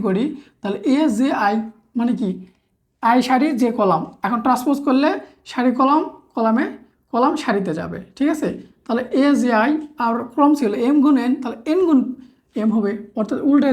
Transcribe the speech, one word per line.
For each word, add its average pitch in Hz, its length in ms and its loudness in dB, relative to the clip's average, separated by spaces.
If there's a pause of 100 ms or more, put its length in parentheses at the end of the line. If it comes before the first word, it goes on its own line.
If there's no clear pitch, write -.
করি, 196 180 0 (360)
তাহলে 202 180 -6 (180)
এ - 20 2 (180)
জে 262 120 0 (180)
আই 208 80 0 (440)
মানে 240 220 0
কি? 208 80 -2 (800)
আই 254 80 6 (100)
সারি 262 200 2 (140)
যে 240 60 2 (100)
কলাম, 180 240 2 (240)
এখন 233 180 -2
ট্রান্সপোজ 262 320 0 (100)
করলে 285 240 2 (420)
সারি 254 260 0
কলাম, 277 240 4 (320)
কলামে, 226 300 0 (480)
কলাম 254 200 0 (100)
সারিতে 196 380 -2
যাবে, 170 180 -10 (180)
ঠিক 285 180 0
আছে? 294 140 -4 (360)
তাহলে 240 180 -4 (200)
এ - 20 4 (160)
জে 247 100 0 (120)
আই 269 80 0 (340)
আর 233 100 0 (200)
ক্রম 294 160 4 (100)
ছিল 208 120 0 (160)
এম 294 160 2
গুণ 294 200 4
এন, 254 80 0 (100)
তাহলে 233 140 -8 (160)
এন 370 160 2
গুণ 277 120 4 (640)
এম 220 140 0
হবে, 202 160 -2 (260)
অর্থাৎ 214 200 -4 (120)
উল্টে 277 220 4